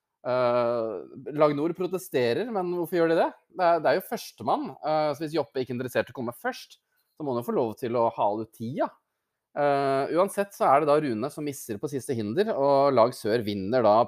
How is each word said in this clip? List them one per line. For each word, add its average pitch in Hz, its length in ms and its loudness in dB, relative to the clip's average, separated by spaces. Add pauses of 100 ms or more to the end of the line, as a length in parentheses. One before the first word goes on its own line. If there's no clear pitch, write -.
(260)
Eh, 120 1120 -2
Lag 151 160 6
Nord 165 240 -2
protesterer, 175 720 -2
men 180 300 -4
hvorfor 170 180 -2
gjør 165 160 4
de 185 80 4
det? 302 100 0 (220)
Det 175 160 0
er, 165 140 2
det 135 80 4
er 175 80 2
jo - 100 -16
førstemann, 196 640 -4
eh, 151 400 0
så 139 80 -8
hvis 156 160 -4
Joppe 135 240 -4
ikke 120 80 -6
er 123 80 -4
interessert 123 320 -2
i - 60 -18
å - 20 -12
komme 120 160 -8
først, - 460 -10 (340)
så - 80 -12
må 143 80 -4
han 120 140 -2
jo 226 80 -6
få 190 100 2
lov 110 160 -2
til 120 160 -4
å 117 240 2
hale 110 240 0
ut - 160 -14
tida. 147 320 -4 (680)
Eh, 139 560 0
uansett 202 400 0
så 196 140 0
er 147 160 6
det - 20 0
da 143 160 4
Rune 123 320 -2
som 156 80 -10
misser 147 400 -8
på 151 80 -6
siste 135 240 -6
hinder, 123 400 -2
og 139 400 4
Lag 120 220 6
Sør 113 260 0
vinner 104 400 -2
da 110 260 6